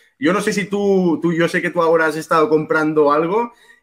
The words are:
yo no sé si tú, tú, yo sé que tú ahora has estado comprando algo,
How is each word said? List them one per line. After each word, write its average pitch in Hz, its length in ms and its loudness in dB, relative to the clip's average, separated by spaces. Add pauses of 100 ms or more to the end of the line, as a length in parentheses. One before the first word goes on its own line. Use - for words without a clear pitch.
(180)
yo 151 160 0
no 202 80 -2
sé 208 120 -2
si 202 120 -4
tú, 190 560 0
tú, 170 120 -2
yo 165 140 0
sé 175 140 -2
que 170 100 -4
tú 170 100 -2
ahora 165 240 2
has 151 100 -2
estado 160 340 0
comprando 156 640 2
algo, 175 420 -2 (300)